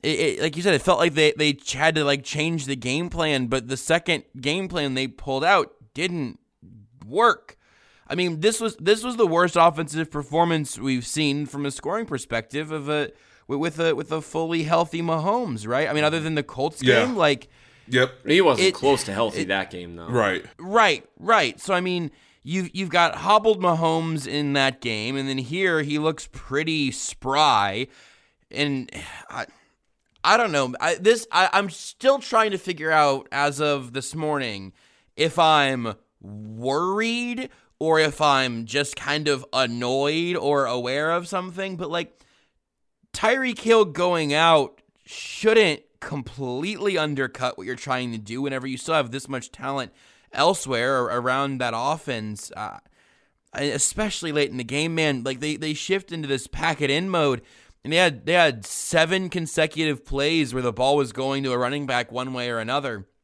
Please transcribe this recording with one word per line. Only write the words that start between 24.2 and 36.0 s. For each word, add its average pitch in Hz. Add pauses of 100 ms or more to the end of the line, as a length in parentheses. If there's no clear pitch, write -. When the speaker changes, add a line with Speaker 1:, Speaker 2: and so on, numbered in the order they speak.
Speaker 1:
in 147
that 135
game, 117
and 135
then 131
here 160
he 147
looks 151
pretty 151
spry. 127 (640)
And 139 (400)
I, 127 (760)
I 190
don't 226
know. 131
I, 165
this, 220
I, 185
I'm 196
still -
trying 220
to 190
figure 160
out, 147
as 143
of 139
this 131
morning, 131 (440)
if 156
I'm 139 (280)